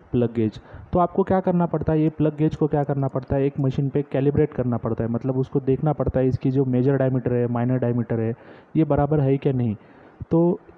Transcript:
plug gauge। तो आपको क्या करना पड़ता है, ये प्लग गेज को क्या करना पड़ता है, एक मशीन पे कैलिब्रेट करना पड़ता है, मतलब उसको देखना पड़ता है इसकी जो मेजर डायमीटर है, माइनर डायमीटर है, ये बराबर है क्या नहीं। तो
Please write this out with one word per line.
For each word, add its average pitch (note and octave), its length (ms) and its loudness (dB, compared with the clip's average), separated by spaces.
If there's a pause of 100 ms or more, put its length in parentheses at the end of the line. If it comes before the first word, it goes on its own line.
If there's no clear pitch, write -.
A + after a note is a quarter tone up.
(140)
plug A#2 200 2
gauge। A2 240 0 (340)
तो F#3 60 2
आपको F3 240 0
क्या F#3+ 180 2
करना F3 260 0
पड़ता D#3+ 260 -2
है, D#3 80 2
ये D#3 80 2
प्लग D#3+ 280 0
गेज D3+ 200 0
को D#3 100 0
क्या D3 180 0
करना C#3 240 -2
पड़ता C3 280 -4
है, C#3 80 2
एक C#3+ 160 -2
मशीन C#3 280 0
पे D3 140 0
कैलिब्रेट C#3+ 500 0
करना B2 240 -2
पड़ता A2+ 280 -2
है, A2+ 60 -2
मतलब B2+ 260 -2
उसको C3 240 -2
देखना C3+ 320 0
पड़ता C3 280 -2
है C3 80 2
इसकी C3 220 0
जो C3+ 140 2
मेजर B2+ 320 2
डायमीटर B2+ 360 0
है, A#2+ 140 0
माइनर A#2+ 320 0
डायमीटर A#2+ 420 -2
है, A2+ 140 -2 (420)
ये D#3+ 80 4
बराबर D3 360 2
है C3+ 160 2
क्या C#3 160 0
नहीं। A#2+ 240 -2 (540)
तो E3+ 300 2 (180)